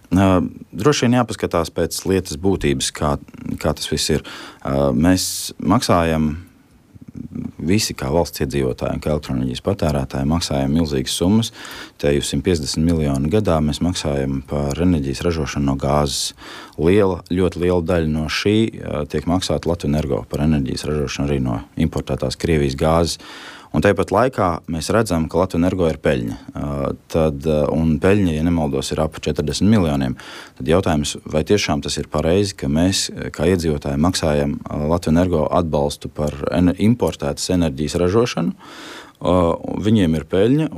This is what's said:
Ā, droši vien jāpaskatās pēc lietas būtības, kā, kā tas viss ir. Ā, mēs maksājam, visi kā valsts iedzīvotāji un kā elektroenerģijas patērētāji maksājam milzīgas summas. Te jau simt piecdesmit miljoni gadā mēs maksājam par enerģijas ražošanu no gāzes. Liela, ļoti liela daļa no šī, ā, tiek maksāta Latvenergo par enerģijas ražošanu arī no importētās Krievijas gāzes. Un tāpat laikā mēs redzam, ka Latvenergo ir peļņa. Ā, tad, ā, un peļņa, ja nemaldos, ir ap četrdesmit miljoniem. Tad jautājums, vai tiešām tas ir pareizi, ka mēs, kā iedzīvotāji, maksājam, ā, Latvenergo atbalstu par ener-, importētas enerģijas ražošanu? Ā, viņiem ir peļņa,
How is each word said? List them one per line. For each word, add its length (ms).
Ā, 340
droši 320
vien 140
jāpaskatās 560
pēc 340
lietas 320
būtības, 560
kā, 200
kā 160
tas 140
viss 240
ir. 100
Ā, 320
mēs 640
maksājam, 760
visi 400
kā 160
valsts 260
iedzīvotāji 540
un 80
kā 80
elektroenerģijas 560
patērētāji 640
maksājam 480
milzīgas 400
summas. 320
Te 160
jau 100
simt 220
piecdesmit 400
miljoni 460
gadā 320
mēs 200
maksājam 540
par 320
enerģijas 460
ražošanu 460
no 40
gāzes. 560
Liela, 500
ļoti 380
liela 180
daļa 300
no 180
šī, 320
ā, 460
tiek 180
maksāta 400
Latvenergo 600
par 160
enerģijas 420
ražošanu 400
arī 160
no 160
importētās 640
Krievijas 400
gāzes. 400
Un 80
tāpat 300
laikā 340
mēs 220
redzam, 340
ka 140
Latvenergo 480
ir 100
peļņa. 380
Ā, 300
tad, 320
ā, 140
un 260
peļņa, 380
ja 80
nemaldos, 480
ir 100
ap 160
četrdesmit 540
miljoniem. 420
Tad 140
jautājums, 440
vai 200
tiešām 360
tas 160
ir 120
pareizi, 440
ka 160
mēs, 360
kā 160
iedzīvotāji, 500
maksājam, 640
ā, 240
Latvenergo 640
atbalstu 560
par 280
ener-, 300
importētas 640
enerģijas 480
ražošanu? 560
Ā, 180
viņiem 340
ir 140
peļņa, 480